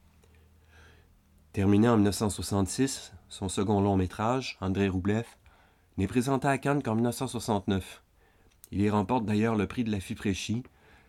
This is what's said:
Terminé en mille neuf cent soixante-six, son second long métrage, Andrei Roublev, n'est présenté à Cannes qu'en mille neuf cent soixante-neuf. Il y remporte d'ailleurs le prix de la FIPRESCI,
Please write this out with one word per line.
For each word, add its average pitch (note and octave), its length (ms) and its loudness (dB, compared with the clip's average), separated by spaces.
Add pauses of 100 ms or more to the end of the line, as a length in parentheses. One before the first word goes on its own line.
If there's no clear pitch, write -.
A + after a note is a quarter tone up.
(1500)
Terminé G2+ 360 4
en A#2+ 80 6
mille G2+ 100 6
neuf G2 100 0
cent G#2+ 140 0
soixante-six, G2 840 -2 (160)
son - 200 -8
second G2+ 320 0
long G2 160 2
métrage, A2 640 -2
Andrei G2 280 0
Roublev, G2+ 380 0 (680)
n'est F#2+ 120 0
présenté C3 400 0
à C3+ 100 0
Cannes C#3+ 240 0
qu'en A2+ 140 0
mille A2+ 80 2
neuf A#2+ 120 -2
cent C3 120 -4
soixante-neuf. G#2 760 -2 (720)
Il F2+ 80 -2
y G#2 100 4
remporte G#2 340 0
d'ailleurs G#2+ 300 2
le G2 140 0
prix B2 160 -4
de A2 80 -2
la G2+ 80 -2
FIPRESCI, G#2+ 640 -4 (440)